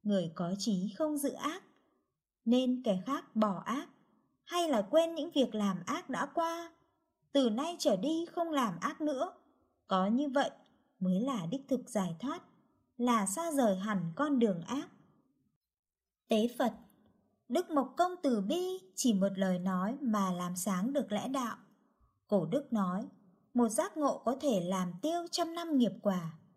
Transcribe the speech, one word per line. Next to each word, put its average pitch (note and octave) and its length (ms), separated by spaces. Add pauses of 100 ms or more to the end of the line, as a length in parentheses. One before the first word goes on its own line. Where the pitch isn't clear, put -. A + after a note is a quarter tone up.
Người F#3+ 320
có F3 220
chí G3+ 400
không D4+ 200
giữ C#4+ 140
ác, F4 320 (800)
nên B3+ 380
kẻ F#3 220
khác C#4 300
bỏ G3+ 300
ác, C4+ 240 (540)
hay E4+ 260
là A3+ 120
quên E4 340
những D#4+ 160
việc B3 240
làm G3+ 300
ác E4 240
đã C4 160
qua. E4+ 480 (600)
Từ C4 160
nay D4+ 300
trở A#3+ 160
đi D#4+ 300
không E4+ 260
làm A3 280
ác D#4 220
nữa. D4 320 (540)
Có F#3+ 200
như C4 220
vậy C4 220 (480)
mới F#3 200
là A#3 260
đích B3+ 220
thực - 220
giải F3+ 300
thoát, D#4 240 (540)
là A#3+ 280
xa E4 260
rời A#3+ 240
hẳn F#3+ 400
con C#4+ 240
đường F#3+ 220
ác. C#4 280 (1400)
Tế A3 180 (120)
Phật, B3 140 (760)
Đức E4+ 220
Mộc C4 260
Công F4+ 140 (120)
từ A#3+ 180
bi F4+ 380 (160)
chỉ A#3 180
một G3 220
lời F#3 240
nói F#3+ 420
mà G#3 300
làm F3+ 240
sáng G3 380
được B3 180
lẽ G3+ 160
đạo. B3+ 300 (680)
Cổ F#3 180
Đức A#3+ 280
nói, G3 340 (460)
một A#3+ 160
giác E4 280
ngộ C#4+ 280
có B3+ 160
thể A#3+ 200
làm F3+ 300 (100)
tiêu E4+ 300
trăm E4 240
năm E4+ 220
nghiệp G#3+ 240
quả F3 380 (180)